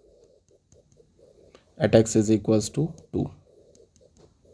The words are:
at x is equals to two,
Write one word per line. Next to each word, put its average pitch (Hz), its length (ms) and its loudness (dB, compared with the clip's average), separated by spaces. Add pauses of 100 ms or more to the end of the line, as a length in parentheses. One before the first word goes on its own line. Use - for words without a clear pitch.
(1800)
at 107 160 0
x 110 220 4
is 107 140 0
equals 107 380 0
to 147 160 -4 (280)
two, 95 120 -4 (1300)